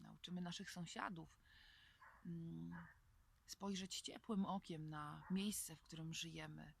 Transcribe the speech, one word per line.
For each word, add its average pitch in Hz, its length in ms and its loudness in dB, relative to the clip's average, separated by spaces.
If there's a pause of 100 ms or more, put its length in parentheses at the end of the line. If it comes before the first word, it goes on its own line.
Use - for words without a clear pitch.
nauczymy 175 400 -4
naszych 180 300 -2
sąsiadów, 170 680 -2 (880)
mm, 165 500 -2 (680)
spojrzeć 190 540 0
ciepłym 208 440 4
okiem 160 460 2
na 151 400 -2
miejsce, 190 460 4
w - 60 -14
którym 160 300 -2
żyjemy 156 680 -2